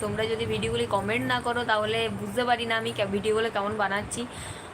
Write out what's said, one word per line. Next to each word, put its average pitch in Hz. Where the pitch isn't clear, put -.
তোমরা 208
যদি 226
ভিডিওগুলি 226
কমেন্ট 220
না 247
করো, 247
তাহলে 220
বুঝতে 208
পারি 240
না 226
আমি 226
কে-, 220
ভিডিওগুলো 214
কেমন 208
বানাচ্ছি। 202